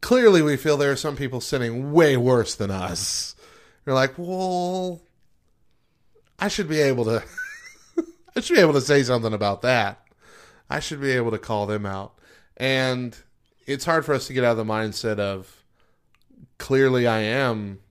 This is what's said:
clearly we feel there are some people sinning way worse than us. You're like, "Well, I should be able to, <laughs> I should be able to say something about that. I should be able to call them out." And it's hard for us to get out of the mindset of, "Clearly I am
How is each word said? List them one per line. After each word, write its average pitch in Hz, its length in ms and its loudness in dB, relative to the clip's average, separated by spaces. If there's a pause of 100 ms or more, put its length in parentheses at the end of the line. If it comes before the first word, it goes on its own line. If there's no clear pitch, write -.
clearly 226 400 6
we 151 160 2
feel 147 200 0
there 139 140 2
are 135 40 0
some 143 200 -6
people 127 260 -6
sinning 127 500 -4
way 151 260 6
worse 120 380 2
than 98 160 -4
us. 90 640 -6 (500)
You're 135 100 0
like, 135 220 2
"Well, 180 840 -4 (1400)
I 196 100 -2
should 202 220 -4
be 156 120 0
able 131 240 2
to, 110 180 0 (760)
<laughs> - 380 -8
I - 40 -2
should 349 160 0
be 254 60 8
able 160 120 6
to 139 80 4
say 143 220 4
something 120 300 0
about 101 300 -2
that. 117 380 0 (680)
I 143 100 -4
should 147 220 -10
be 139 100 -2
able 120 200 0
to 107 80 -4
call 104 260 -4
them 104 200 -4
out." 98 280 -10 (440)
And 131 600 -2 (480)
it's 139 200 -6
hard 165 200 0
for 156 80 0
us 131 140 -2
to 135 60 -14
get 127 100 0
out 117 140 2
of 110 80 -4
the 107 80 -4
mindset 107 460 -4
of, 98 440 -8 (920)
"Clearly 131 500 2
I 110 120 2
am 110 600 -4 (100)